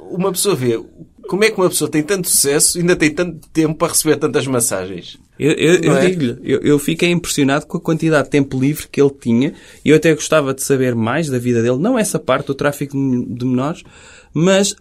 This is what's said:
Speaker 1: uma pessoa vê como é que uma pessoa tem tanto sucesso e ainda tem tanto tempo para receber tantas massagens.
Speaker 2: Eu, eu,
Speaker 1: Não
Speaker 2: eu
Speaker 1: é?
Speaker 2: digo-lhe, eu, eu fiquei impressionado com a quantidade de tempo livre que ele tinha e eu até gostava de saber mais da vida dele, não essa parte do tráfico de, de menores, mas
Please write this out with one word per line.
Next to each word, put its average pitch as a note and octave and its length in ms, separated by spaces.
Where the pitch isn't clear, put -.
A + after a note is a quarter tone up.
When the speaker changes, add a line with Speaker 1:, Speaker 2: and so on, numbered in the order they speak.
Speaker 1:
uma F3+ 220
pessoa F#3+ 220
vê B2 240
como G3 160
é G#3+ 60
que G#3+ 80
uma F3+ 120
pessoa D3+ 200
tem D3+ 120
tanto F3+ 260
sucesso - 480
e F3 40
ainda F3 160
tem D3+ 140
tanto E3+ 380
tempo D#3+ 260
para D#3+ 180
receber D3+ 240
tantas C#3 300
massagens. G2 720
Speaker 2:
Eu, D3+ 140
eu, D#3+ 280
Speaker 1:
Não - 120
Speaker 2:
eu F3 40
Speaker 1:
é? F3 100
Speaker 2:
digo-lhe, D#3 360
eu, B2+ 180
eu D3 180
fiquei E3 320
impressionado D3 560
com - 100
a E3+ 40
quantidade D#3 440
de - 60
tempo C3+ 280
livre C#3+ 320
que - 100
ele C#3 100
tinha C3 420
e C3 60
eu D#3 60
até D#3 180
gostava D3 400
de C3+ 80
saber C3 320
mais B2 340
da B2+ 100
vida A#2+ 240
dele, B2 160
não G#3+ 200
essa D#3 200
parte - 280
do C#3 80
tráfico C#3+ 420
de, C3 280
de B2 100
menores, B2+ 380
mas F#3+ 480